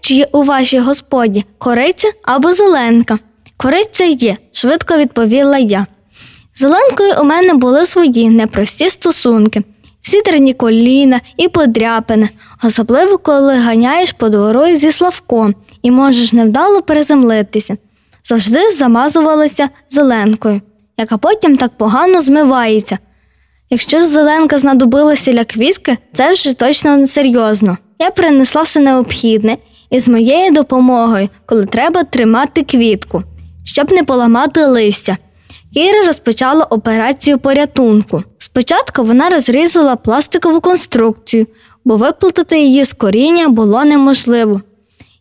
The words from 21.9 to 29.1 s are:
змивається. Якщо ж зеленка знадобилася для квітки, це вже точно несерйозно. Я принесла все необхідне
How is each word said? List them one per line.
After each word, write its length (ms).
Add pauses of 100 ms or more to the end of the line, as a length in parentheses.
змивається. 760 (720)
Якщо 300
ж 80
зеленка 500
знадобилася 720
для 120
квітки, 540 (160)
це 180
вже 220
точно 440
несерйозно. 800 (220)
Я 100
принесла 520
все 180
необхідне 800 (320)